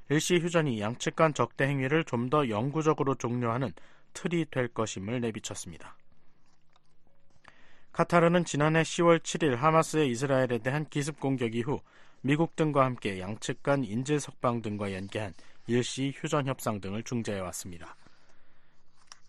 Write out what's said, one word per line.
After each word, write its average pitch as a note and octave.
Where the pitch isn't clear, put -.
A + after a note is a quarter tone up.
일시 D#3
휴전이 D#3+
양측 A#2
간 D#3+
적대 C3+
행위를 C#3
좀 B2
더 D3
영구적으로 C#3
종료하는 A#2+
틀이 E3+
될 B2
것임을 A2
내비쳤습니다. G#2
카타르는 E3+
지난해 D#3
시월 E3+
칠 E3+
일 C3+
하마스의 D#3
이스라엘에 B2+
대한 C#3
기습 D3
공격 B2+
이후 A#2+
미국 D3
등과 D3
함께 A2+
양측 G#2
간 C#3
인질 B2+
석방 A#2+
등과 G#2
연계한 G2
일시 B2+
휴전 D3
협상 A2+
등을 G2+
중재해왔습니다. G2